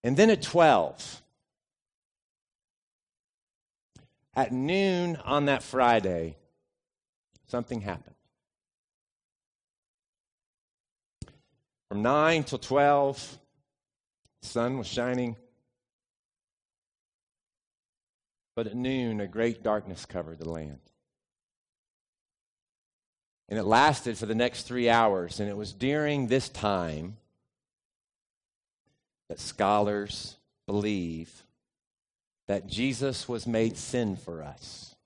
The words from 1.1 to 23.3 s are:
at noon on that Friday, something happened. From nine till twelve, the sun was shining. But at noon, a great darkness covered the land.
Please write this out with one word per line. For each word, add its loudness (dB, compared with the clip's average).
at 0
noon 0
on 0
that 0
Friday, 2
something -6
happened. -10
From -4
nine 4
till -6
twelve, 2
the -18
sun -2
was -8
shining. -2
But -4
at -8
noon, -2
a -4
great -2
darkness -4
covered -10
the -8
land. -10